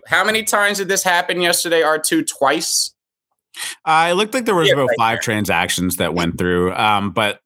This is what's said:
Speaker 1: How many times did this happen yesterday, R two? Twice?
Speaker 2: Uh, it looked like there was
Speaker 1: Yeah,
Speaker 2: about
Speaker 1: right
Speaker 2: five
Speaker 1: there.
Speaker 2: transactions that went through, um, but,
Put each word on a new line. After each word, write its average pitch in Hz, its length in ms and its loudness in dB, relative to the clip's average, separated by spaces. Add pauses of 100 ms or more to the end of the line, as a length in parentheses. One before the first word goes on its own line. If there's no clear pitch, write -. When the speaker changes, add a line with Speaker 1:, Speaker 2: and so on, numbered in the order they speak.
Speaker 1:
How 175 160 2
many 220 200 0
times 202 340 0
did 190 100 -4
this 190 160 -2
happen 180 380 0
yesterday, 170 400 2
R 156 180 2
two? 156 240 -2
Twice? - 680 -2 (920)
Speaker 2:
Uh, 160 280 2
it - 20 2
looked 214 200 0
like 226 120 -2
there 214 100 2
was 165 140 4
Speaker 1:
Yeah, 135 60 4
Speaker 2:
about 135 140 2
Speaker 1:
right 117 80 0
Speaker 2:
five 113 180 2
Speaker 1:
there. - 80 -6
Speaker 2:
transactions 90 720 0
that 85 160 0
went 85 240 -2
through, 90 360 0
um, 104 380 0
but, 104 240 -2 (100)